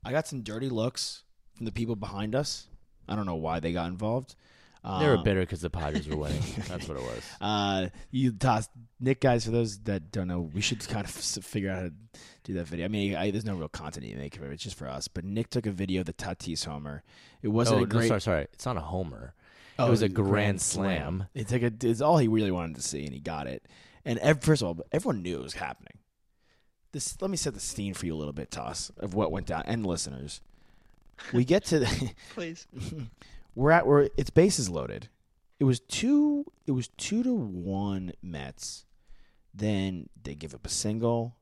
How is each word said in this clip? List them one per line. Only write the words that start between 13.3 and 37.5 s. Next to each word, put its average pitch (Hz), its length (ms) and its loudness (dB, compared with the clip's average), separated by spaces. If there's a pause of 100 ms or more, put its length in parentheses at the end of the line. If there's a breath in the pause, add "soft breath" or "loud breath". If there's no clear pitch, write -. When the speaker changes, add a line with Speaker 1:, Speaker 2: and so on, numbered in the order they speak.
Speaker 1:
there's 101 140 -2
no 104 120 -2
real 80 120 -4
content 76 380 -10
you 53 100 -10
make 71 200 -10
of 85 80 -12
it. 69 80 -8
It's 80 100 -10
just 101 140 -10
for 71 120 -10
us. 65 180 -8
But 85 180 -8
Nick 104 260 -4
took 113 160 -2
a 104 60 -2
video 92 280 -2
of 90 60 -4
the 82 80 -8
Tatis 90 500 -6
homer. 73 380 -8 (400 loud breath)
It 107 60 -2
wasn't 113 260 4
Speaker 2:
Oh, 107 40 6
Speaker 1:
a - 80 4
Speaker 2:
no, - 0 -
Speaker 1:
great 113 220 4
Speaker 2:
sorry, 113 120 2
sorry. 82 220 2 (100)
It's - 120 -16
not 123 140 -2
a - 20 -4
homer. 76 540 -6 (440 loud breath)
Speaker 1:
Oh, 123 100 6
Speaker 2:
It - 20 8
was 110 100 6
a 110 60 4
Speaker 1:
it - 40 6
was - 20 -6
a - 20 -6
Speaker 2:
grand 98 160 4
Speaker 1:
grand 104 320 4
Speaker 2:
slam. 95 560 0
Speaker 1:
slam. 98 160 -4
It's 113 180 -4
like 120 100 2
a, 120 100 2 (100)
it's 117 180 4
all 156 160 6
he 131 120 6
really 107 240 4
wanted 82 240 -2
to 65 60 -8
see, 73 220 -4
and 73 80 -8
he 64 80 -10
got 76 260 -6
it. - 200 -10 (400 loud breath)
And 117 140 0
ev-, 147 220 4
first 151 200 4
of 98 60 0
all, 85 220 -6
everyone 151 320 0
knew 87 160 -4
it 64 40 -8
was 67 120 -10
happening. - 440 -10 (920)
This, - 280 -6
let 190 100 0
me 190 60 0
set 147 160 0
the 101 80 -10
scene 101 340 -4
for - 120 -6
you 82 80 -2
a - 20 -4
little 76 160 -4
bit, 71 180 -8
Toss, 65 460 -8
of 98 160 -6
what 92 200 2
went 92 160 -4
down, 80 180 -4
and 113 180 -2
listeners. 73 560 -6 (960 soft breath)
We 123 100 6
get 170 220 6
to 160 140 4
the 120 300 0 (120)
<laughs> - 80 -20
Speaker 3:
Please. 170 360 -8 (880 loud breath)
Speaker 1:
We're 135 180 4
at, 170 140 8
we're, 143 300 8
it's 131 140 0
bases 165 400 6
loaded. 62 380 -6 (500)
It 143 60 4
was 127 160 6
two, 294 640 2 (220)
it 147 60 0
was 127 240 0
two 220 280 -2
to 254 100 2
one 95 800 -2 (100)